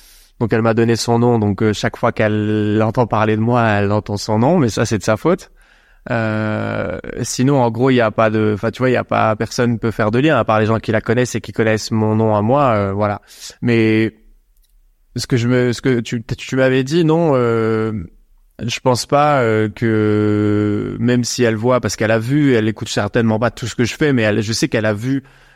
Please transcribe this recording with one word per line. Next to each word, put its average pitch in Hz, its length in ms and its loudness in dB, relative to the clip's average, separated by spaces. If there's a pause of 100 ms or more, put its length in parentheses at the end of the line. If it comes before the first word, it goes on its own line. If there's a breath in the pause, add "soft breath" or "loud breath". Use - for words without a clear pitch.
(400 soft breath)
donc 110 120 -2
elle 113 80 4
m'a 113 140 2
donné 117 220 2
son 117 240 0
nom, 120 180 4
donc, 104 240 0
euh, 107 100 2
chaque - 240 -4
fois 120 140 -2
qu'elle 107 760 0
entend 110 220 0
parler 110 300 0
de 107 40 0
moi, 117 240 2
elle 101 280 0
entend 104 240 -2
son 110 240 -2
nom, 156 180 2
mais 123 120 2
ça 117 140 -2
c'est 110 140 -2
de - 60 -10
sa 110 120 0
faute. - 360 -2 (580 soft breath)
Euh, 107 880 -4 (240)
sinon, 131 400 0
en 117 80 2
gros, 120 200 0
il 127 40 4
y 120 60 4
a 110 100 2
pas 110 180 2
de, 107 260 0
enfin, 104 180 -4
tu - 80 -10
vois, 127 100 2
il 120 40 2
y - 20 2
a 107 80 -2
pas, 110 320 0
personne 117 420 -2
peut 113 140 -2
faire 107 180 -2
de 120 80 0
lien 147 180 2
à 110 80 2
part 110 140 2
les 107 80 2
gens 110 140 0
qui - 100 -4
la 107 100 0
connaissent 117 360 0
et 107 40 -6
qui - 120 -12
connaissent 110 400 -2
mon 110 240 0
nom 110 180 2
à 104 80 2
moi, 131 320 2
euh, 98 180 -2
voilà. 101 300 -4 (400 loud breath)
Mais 110 540 2 (1000)
ce - 140 -8
que 131 80 0
je 117 100 0
me, 123 260 2
ce - 80 -10
que 127 200 0
tu, 113 240 -8
tu - 320 -8
m'avais 131 260 2
dit, 160 220 0
non, 160 300 2
euh, 113 580 0 (720)
je - 140 -6
pense 123 260 0
pas, 143 360 2
euh, 110 260 2
que 104 1300 0
même 123 240 2
si 120 220 -2
elle 110 120 2
voit, 123 240 0
parce 107 140 -4
qu'elle 110 160 0
a 113 80 2
vu, 135 360 2
elle 110 120 2
écoute 104 220 -4
certainement 110 500 0
pas 117 140 -2
tout - 160 -10
ce - 80 -12
que 123 80 0
je - 100 -4
fais, 147 180 0
mais 120 100 2
elle, 107 200 0
je 110 100 -4
sais 135 160 -2
qu'elle 110 180 -2
a 107 60 0
vu 127 300 -4 (340 soft breath)